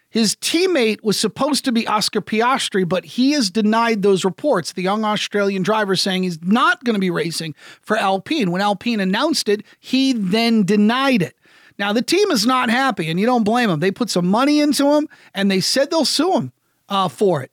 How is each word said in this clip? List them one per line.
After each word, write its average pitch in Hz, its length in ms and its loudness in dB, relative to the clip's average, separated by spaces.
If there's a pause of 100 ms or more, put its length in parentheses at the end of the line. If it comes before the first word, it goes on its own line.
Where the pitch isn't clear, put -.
His 214 280 0
teammate 311 680 0
was 208 160 0
supposed 269 480 -2
to 262 60 0
be 226 140 0
Oscar 208 360 -2
Piastri, 220 680 0
but 175 160 -2
he 269 280 0
has 254 180 0
denied 220 500 0
those 190 240 2
reports. 208 480 -2
The - 80 -8
young 196 240 -2
Australian 202 580 -2
driver 196 340 0
saying 185 260 -2
he's 175 200 -6
not 262 420 0
gonna 233 140 0
be 190 120 0
racing 165 440 -6 (280)
for 214 160 -2
Alpine. 196 540 -2
When 180 100 -2
Alpine 208 380 -2
announced 214 500 -2
it, 208 140 0 (160)
he 269 340 0
then 220 480 2
denied 220 580 2
it. - 160 -4 (420)
Now, 202 140 -2
the 226 80 0
team 381 300 0
is 220 160 0
not 247 240 0
happy, 233 400 0
and 170 100 -2
you 208 60 2
don't 240 180 2
blame 226 240 2
them. 160 120 0
They 180 100 2
put 196 180 -4
some 175 200 0
money 277 320 2
into 285 340 2
him, 302 140 0 (260)
and 196 160 0
they 190 100 2
said 269 300 0
they'll 320 160 2
sue 339 260 0
him, 139 200 -2 (360)
uh, 190 200 0
for 175 340 0
it. - 100 -14